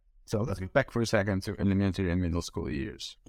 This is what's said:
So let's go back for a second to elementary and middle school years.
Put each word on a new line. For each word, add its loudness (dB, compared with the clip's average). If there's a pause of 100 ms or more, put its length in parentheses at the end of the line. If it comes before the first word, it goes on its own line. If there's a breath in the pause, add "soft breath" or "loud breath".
(240)
So -2
let's -4
go -6
back 2
for 0
a 2
second 2
to -4
elementary 2
and 2
middle 0
school -6
years. -8 (120)